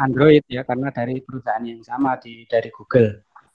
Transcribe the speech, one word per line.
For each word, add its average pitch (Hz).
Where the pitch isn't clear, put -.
Android 143
ya 123
karena 131
dari 131
perusahaan 120
yang 117
sama 127
di, 117
dari 113
Google. 110